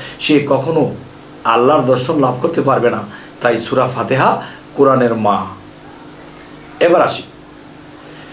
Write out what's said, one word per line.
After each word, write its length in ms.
সে 280
কখনো 460
আল্লাহর 380
দর্শন 380
লাভ 220
করতে 180
পারবে 300
না। 120
তাই 180
সূরা 300
ফাতিহা 540
কোরআনের 400
মা। 320
এবার 220
আসি, 200